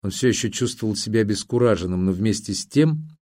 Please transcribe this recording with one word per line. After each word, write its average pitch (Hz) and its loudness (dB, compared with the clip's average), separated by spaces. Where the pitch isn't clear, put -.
Он 98 -4
все - -2
еще 113 2
чувствовал 110 -4
себя 110 0
обескураженным, 101 0
но 95 2
вместе 101 -2
с - -8
тем 156 2